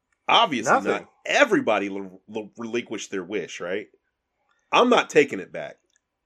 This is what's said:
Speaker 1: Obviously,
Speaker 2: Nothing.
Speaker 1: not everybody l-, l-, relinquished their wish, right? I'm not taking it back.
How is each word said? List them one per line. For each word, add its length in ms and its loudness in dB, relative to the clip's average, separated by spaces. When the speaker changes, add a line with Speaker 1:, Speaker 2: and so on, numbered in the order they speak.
Speaker 1:
Obviously, 440 2
Speaker 2:
Nothing. 200 0
Speaker 1:
not 160 -6
everybody 600 2
l-, 320 -12
l-, 220 -8
relinquished 540 -8
their 140 -6
wish, 360 -8
right? 280 -8
I'm 180 4
not 220 2
taking 300 2
it 120 -14
back. 240 -10